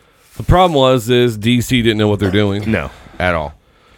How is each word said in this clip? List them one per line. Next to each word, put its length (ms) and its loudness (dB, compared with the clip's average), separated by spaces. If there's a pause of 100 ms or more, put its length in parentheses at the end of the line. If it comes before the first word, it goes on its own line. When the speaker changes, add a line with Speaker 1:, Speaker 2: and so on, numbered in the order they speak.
(380)
Speaker 1:
the 60 -10
problem 340 2
was 320 2
is 280 2
D 240 0
C 200 -2
didn't 160 0
know 100 2
what 120 0
they're 100 0
doing. 400 -2
Speaker 2:
No, 220 -4 (260)
at 160 -2
all. 220 -6 (420)